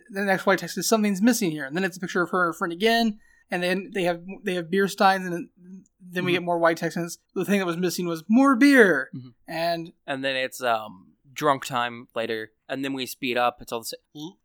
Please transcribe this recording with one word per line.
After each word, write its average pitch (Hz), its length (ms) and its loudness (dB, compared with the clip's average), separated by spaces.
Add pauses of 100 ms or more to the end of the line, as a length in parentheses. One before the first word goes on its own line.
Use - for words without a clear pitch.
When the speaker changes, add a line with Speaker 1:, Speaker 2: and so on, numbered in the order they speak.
Speaker 1:
the 202 160 -4
next 190 220 0
white 190 100 6
text 170 200 -8
is, 220 120 -4
"Something's 208 320 2
missing 220 300 4
here." 151 140 -6
And 135 120 -8
then 190 60 -2
it's 185 140 -4
a - 20 -18
picture 180 240 -2
of 160 80 -6
her 185 140 0
and - 20 2
her 165 100 -4
friend 170 160 -4
again, 220 460 0 (320)
and 180 100 -2
then 180 320 -2
they 190 100 -2
have, 170 200 -2 (200)
they 185 120 -4
have 165 160 -8
beer 196 160 2
steins, 190 400 2
and 175 60 -4 (680)
then 180 240 -6
we 180 60 0
Speaker 2:
Mm-hmm. 175 60 2
Speaker 1:
get 175 60 -4
more 175 140 -2
white 170 200 2
text, 165 200 -4
and 170 80 -2
it's, 170 140 -12 (160)
the 185 100 -2
thing 202 140 2
that 190 80 -2
was 170 100 -2
missing 175 300 -2
was 160 200 -6
more 269 280 6
beer. 220 600 6
Speaker 2:
Mm-hmm. 127 140 -14 (180)
Speaker 1:
And 170 440 -4 (160)
Speaker 2:
And 135 160 -4
then 135 120 -2
it's, 131 280 -4
um, 110 480 -2 (220)
drunk 139 320 0
time 120 500 -4
later, 113 380 -6 (160)
and 135 160 -6
then 135 80 -4
we 131 120 -6
speed 120 320 -4
up. 123 220 2
It's - 140 -14
all 117 80 -4
the 113 60 -12
sa-, - 100 -10 (180)
l-, 151 300 -14